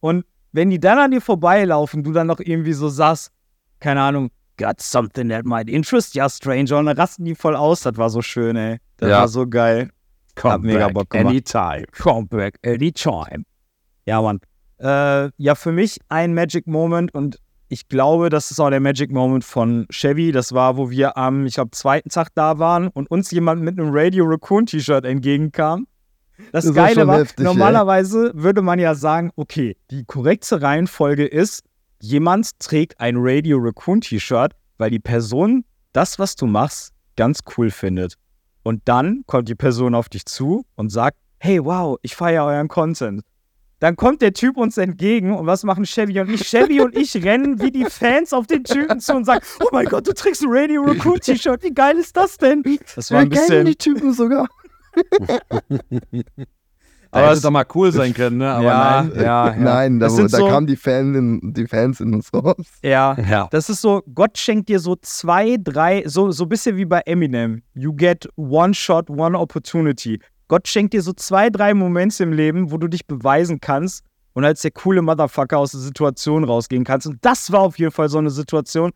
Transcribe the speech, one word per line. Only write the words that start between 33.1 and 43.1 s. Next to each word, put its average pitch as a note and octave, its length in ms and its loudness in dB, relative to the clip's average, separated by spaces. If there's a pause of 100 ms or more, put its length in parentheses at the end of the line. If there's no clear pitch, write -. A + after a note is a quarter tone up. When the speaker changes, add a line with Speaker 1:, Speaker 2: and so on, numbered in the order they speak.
Speaker 1:
Radio C#3 400 2
Raccoon B2 440 -2
T-Shirt, A#2 500 -2 (240)
weil A2 140 -2
die A2+ 100 -2
Person B2 640 0 (280)
das, - 260 -2
was F#3+ 180 -4
du C#3 100 -4
machst, A2 460 -2 (240)
ganz A#2+ 240 0 (160)
cool A#2 140 0
findet. F#2 440 -6 (480)
Und A2+ 240 -4
dann D#3 400 0
kommt B2 220 -2
die A2+ 60 -6
Person B2 400 0
auf A#2 140 -2
dich - 180 -14
zu F3 380 -4 (100)
und G#2+ 160 -6
sagt, A2+ 260 -2 (220)
"Hey, F3 260 0
wow, E3+ 380 -2
ich - 140 -12
feier E3 280 0
euren D3 240 -2
Content." C3 540 -4 (580)